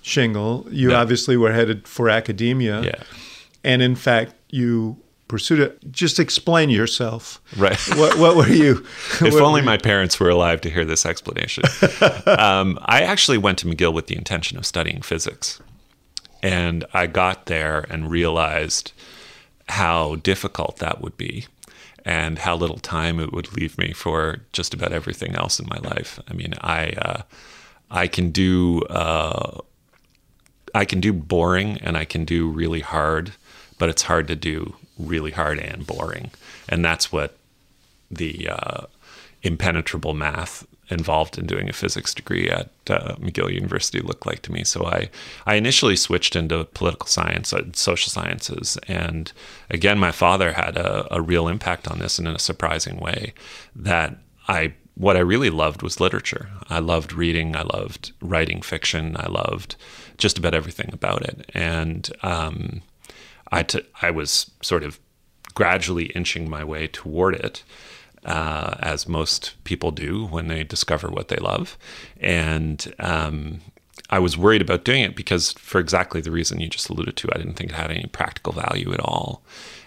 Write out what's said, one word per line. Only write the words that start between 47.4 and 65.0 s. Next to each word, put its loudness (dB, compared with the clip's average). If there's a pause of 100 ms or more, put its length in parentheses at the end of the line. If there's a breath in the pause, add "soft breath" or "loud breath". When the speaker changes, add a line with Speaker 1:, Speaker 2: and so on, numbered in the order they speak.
Speaker 2:
and -4
social 0
sciences. -6 (100)
And -4 (380 loud breath)
again, 4
my 4
father 4
had -4
a, -2
a 2
real 2
impact -4
on -6
this -4
in -4
a -4
surprising -2
way, -6 (420 loud breath)
that 0 (300)
I, 0 (220)
what 4
I 6
really 2
loved 0
was -6
literature. -2 (200)
I -2
loved 0
reading. 0
I -2
loved -8 (100)
writing 0
fiction. -4
I -6
loved -4 (420 loud breath)
just 0
about 0
everything -4
about -2
it. -10
And, -2 (120)
um, -4 (720 loud breath)
I 2
t-, -4 (160)
I 2
was -2 (100)
sort 0
of -10 (560)